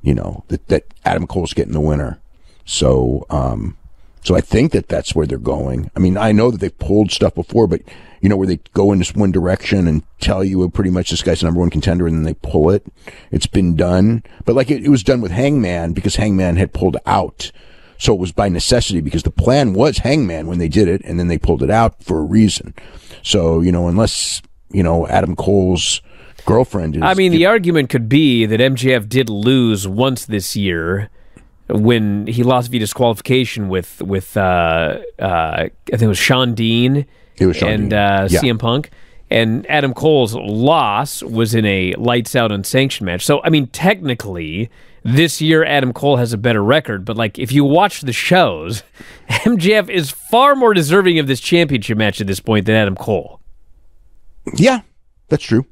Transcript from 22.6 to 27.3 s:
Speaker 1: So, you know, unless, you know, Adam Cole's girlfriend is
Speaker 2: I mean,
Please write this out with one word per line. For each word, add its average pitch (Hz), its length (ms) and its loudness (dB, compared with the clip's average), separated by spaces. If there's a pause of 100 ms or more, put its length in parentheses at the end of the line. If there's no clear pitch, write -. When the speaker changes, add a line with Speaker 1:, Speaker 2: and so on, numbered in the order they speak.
Speaker 1:
So, 82 380 2
you 90 100 2
know, 87 160 0
unless, - 540 -2 (300)
you 95 120 0
know, 82 240 0
Adam 90 280 0
Cole's 92 680 0 (440)
girlfriend 98 500 0
is - 80 -2
Speaker 2:
I 185 120 2
mean, 190 160 4